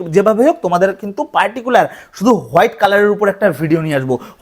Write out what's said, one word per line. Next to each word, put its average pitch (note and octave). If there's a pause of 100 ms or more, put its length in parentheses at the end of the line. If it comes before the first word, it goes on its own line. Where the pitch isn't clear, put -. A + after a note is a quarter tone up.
যেভাবে G3+
হোক E4
তোমাদের F#3
কিন্তু G3+
পার্টিকুলার A#3 (280)
শুধু A3+
হোয়াইট E3
কালারের G3+
উপর G#3
একটা G3
ভিডিও D#3+
নিয়ে D#3
আসবো, C3 (220)